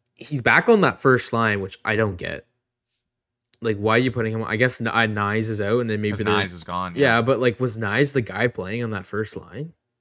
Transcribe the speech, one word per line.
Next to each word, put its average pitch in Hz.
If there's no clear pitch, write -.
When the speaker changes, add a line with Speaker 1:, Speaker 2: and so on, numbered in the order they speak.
Speaker 1:
he's 143
back 120
on 226
that 135
first 131
line, 110
which 92
I 107
don't 104
get. -
Like, 113
why 110
are -
you 127
putting 113
him 110
on? -
I 110
guess 123
N-, 113
uh, -
Nyes 107
is 104
out, 107
and 117
then 107
maybe 104
Speaker 2:
'Cause 107
Speaker 1:
they're 101
Speaker 2:
Nyes 92
is 85
gone, 90
Speaker 1:
Yeah, 127
Speaker 2:
yeah. 117
Speaker 1:
but, 120
like, 123
was 117
Nyes 113
the 131
guy 104
playing 110
on 113
that 98
first 104
line? 95